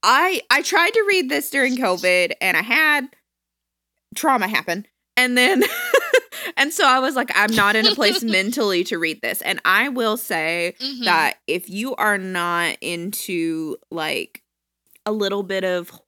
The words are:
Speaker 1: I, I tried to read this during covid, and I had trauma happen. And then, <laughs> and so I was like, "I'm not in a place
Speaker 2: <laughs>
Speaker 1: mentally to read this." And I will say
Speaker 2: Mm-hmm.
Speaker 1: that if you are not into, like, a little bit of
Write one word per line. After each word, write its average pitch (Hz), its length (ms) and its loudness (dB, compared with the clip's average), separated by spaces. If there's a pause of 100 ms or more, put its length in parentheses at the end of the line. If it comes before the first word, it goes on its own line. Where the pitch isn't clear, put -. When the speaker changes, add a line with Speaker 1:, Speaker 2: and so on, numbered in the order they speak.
Speaker 1:
I, 302 460 4
I 277 120 4
tried 339 320 2
to 440 140 2
read 370 220 2
this 294 200 -2
during 254 280 2
covid, 180 640 2
and 180 160 0
I - 40 0
had 294 460 0 (1080)
trauma 233 320 0
happen. 208 380 -4 (320)
And 247 200 2
then, 349 260 4 (460)
<laughs> - 480 -2
and 285 160 0
so 349 140 0
I 262 120 4
was 269 160 -2
like, - 200 -2
"I'm 214 180 2
not 208 220 4
in 220 100 2
a 208 100 2
place 233 280 0
Speaker 2:
<laughs> - 0 -
Speaker 1:
mentally 202 640 0
to 196 120 -6
read 165 240 -4
this." 120 200 -4
And 165 240 -4
I 214 240 2
will 226 280 -2
say 170 600 -2
Speaker 2:
Mm-hmm. 254 260 -10
Speaker 1:
that 165 300 2 (120)
if 175 220 -4
you 226 260 -6
are 208 220 0
not 175 640 -2
into, 165 960 -6 (140)
like, 156 500 -6 (640)
a 214 60 -2
little 202 320 -2
bit 190 200 -4
of 180 280 -4 (160)